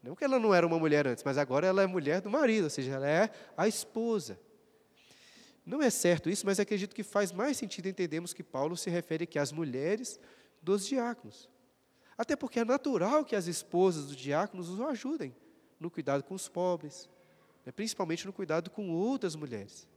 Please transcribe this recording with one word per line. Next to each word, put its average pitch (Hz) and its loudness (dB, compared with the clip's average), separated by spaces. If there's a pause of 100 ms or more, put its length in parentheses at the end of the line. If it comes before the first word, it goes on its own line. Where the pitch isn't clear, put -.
Não 139 -10
que - -6
ela 262 4
não 220 6
era 175 8
uma 165 2
mulher 147 4
antes, 120 -2
mas 139 0
agora 143 2
ela 190 4
é 190 4
mulher 180 0
do 202 -8
marido, 220 4
ou 147 -2
seja, 135 -4
ela 135 -2
é 175 4 (280)
a 175 2
esposa. 220 -2 (1300)
Não 269 -2
é 254 6
certo 170 2
isso, 202 -2
mas 196 2
acredito 202 -2
que 220 -8
faz 196 0
mais 240 -2
sentido 190 -8
entendermos 175 -4
que 170 -12
Paulo 156 -2
se - -6
refere 170 -2
aqui - -6
às 143 0
mulheres 160 -4 (420)
dos 190 0
diáconos. 233 -4 (680)
Até 254 0
porque 247 -2
é 233 2
natural 262 2
que - -4
as 180 0
esposas 175 2
dos 143 -12
diáconos 165 -2
os 190 -6
ajudem 262 -4 (440)
no 170 -8
cuidado 139 -2
com 190 -10
os 190 -10
pobres, 175 -4 (560)
né, - -14
principalmente 190 -4
no 190 -10
cuidado 165 -2
com 202 -6
outras 190 0
mulheres. 120 -12